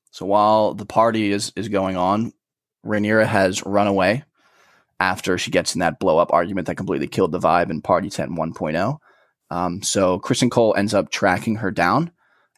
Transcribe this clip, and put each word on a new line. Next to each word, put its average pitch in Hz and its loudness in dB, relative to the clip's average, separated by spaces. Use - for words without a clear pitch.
So - -12
while 104 2
the 104 -10
party 110 0
is, 104 -4
is 98 -6
going 95 -2
on, 98 0
Rhaenyra 107 2
has 98 0
run 101 2
away 98 2
after 92 0
she - -6
gets 90 0
in 87 -2
that 82 0
blow-up 85 2
argument 87 0
that 90 -6
completely 82 -4
killed 92 0
the 87 -4
vibe 82 2
in 78 -6
Party 90 0
Tent 76 -6
one 82 -4
point 80 -4
oh. 113 -2
Um, 87 -4
so 90 0
Kristen - 0
Cole 113 4
ends 104 -2
up 95 0
tracking 107 0
her 107 -4
down, 107 0